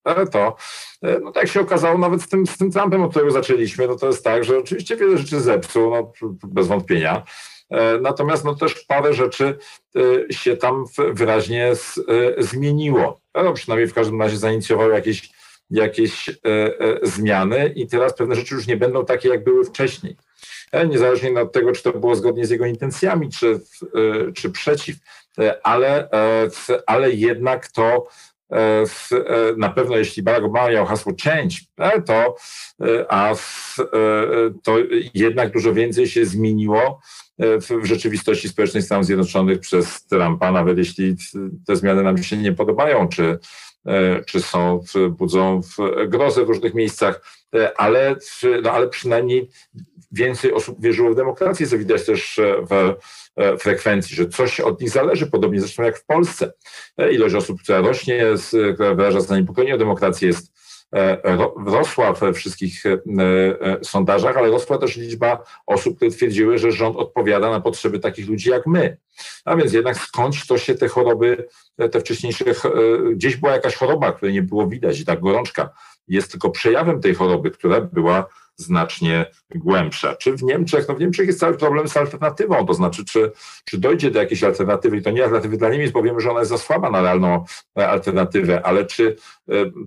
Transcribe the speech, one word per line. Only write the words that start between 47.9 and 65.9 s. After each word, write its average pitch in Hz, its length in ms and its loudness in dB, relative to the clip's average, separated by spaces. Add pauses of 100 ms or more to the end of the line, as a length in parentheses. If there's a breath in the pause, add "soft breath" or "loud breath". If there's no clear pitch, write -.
no, 113 80 0
ale 123 160 2
przynajmniej 123 640 -2 (640 soft breath)
więcej 123 420 0
osób 110 280 -4
wierzyło 117 300 2
w 113 40 0
demokrację, 147 520 0
co 120 100 2
widać 104 280 0
też, 104 340 -2
e, 101 160 4 (140)
w, 95 260 2 (400 loud breath)
e, 98 220 2
frekwencji, 98 580 0
że 87 140 0
coś 127 300 -2
od - 220 -2
nich 120 80 -4
zależy, 147 380 0
podobnie 98 320 0
zresztą 101 240 -4
jak 113 140 0
w - 80 -20
Polsce. 170 480 0 (440 loud breath)
E, 90 140 2
ilość 104 240 2
osób, 90 260 -4
która 95 200 2
rośnie, 120 560 2
z, 101 380 0
która 101 200 2
wyraża 98 260 2
zaniepokojenie 98 540 0
o - 20 2
demokrację, 98 500 0
jest, 87 260 -2 (420 loud breath)
e, 95 420 2
ro-, - 180 0 (100)
rosła 113 480 2
we 95 200 0
wszystkich, 90 520 -8
e, 95 140 2 (640)
e, 95 220 -4
sondażach, 101 540 0
ale 120 120 4
rosła 123 280 0
też 127 200 -2
liczba 117 460 -2 (220 loud breath)
osób, 101 300 0